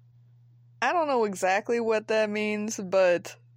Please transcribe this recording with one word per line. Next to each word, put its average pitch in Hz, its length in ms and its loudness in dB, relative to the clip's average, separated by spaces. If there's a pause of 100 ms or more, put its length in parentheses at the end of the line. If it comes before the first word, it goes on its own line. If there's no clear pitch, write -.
(800)
I 254 120 0
don't 320 160 0
know 247 160 2
exactly 202 560 0
what 220 280 -2
that 220 220 0
means, 214 480 -4
but 185 560 2 (220)